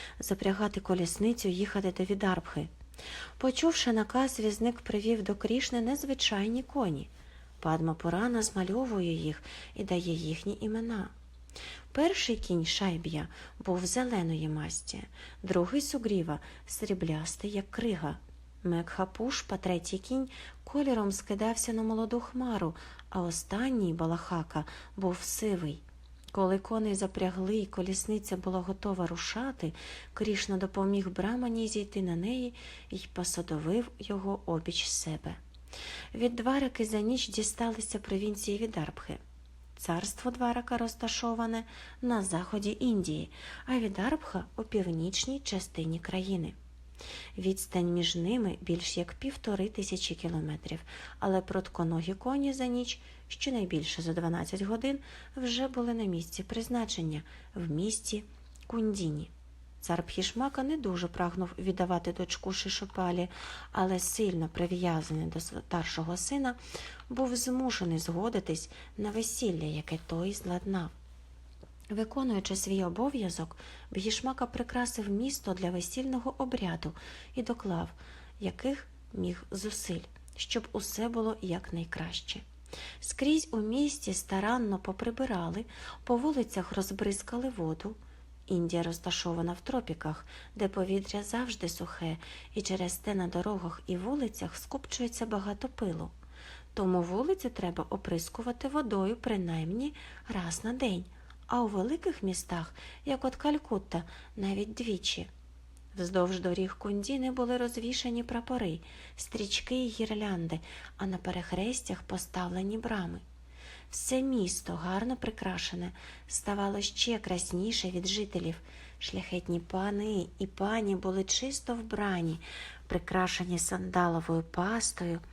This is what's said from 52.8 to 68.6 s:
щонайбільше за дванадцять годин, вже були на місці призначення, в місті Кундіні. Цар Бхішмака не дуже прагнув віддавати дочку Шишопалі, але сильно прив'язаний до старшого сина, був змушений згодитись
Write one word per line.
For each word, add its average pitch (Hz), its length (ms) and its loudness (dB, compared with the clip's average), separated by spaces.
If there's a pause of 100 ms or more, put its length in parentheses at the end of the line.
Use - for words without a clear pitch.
щонайбільше 180 720 0
за 165 120 2
дванадцять 170 480 0
годин, 233 380 2 (360)
вже 254 320 2
були 247 260 2
на 226 100 0
місці 175 400 0
призначення, 214 800 0 (340)
в 170 160 -2
місті 208 520 0 (440)
Кундіні. 196 640 2 (520)
Цар 170 260 0
Бхішмака 262 560 0
не 302 140 2
дуже 180 300 0
прагнув 175 420 0 (100)
віддавати 180 540 2
дочку 190 400 -2
Шишопалі, 185 760 0 (420)
але 185 280 4
сильно 180 540 2
прив'язаний 170 720 2
до 165 140 -2
старшого 165 800 -2
сина, 269 380 0 (540)
був 247 260 2
змушений 240 640 2
згодитись 175 720 0 (280)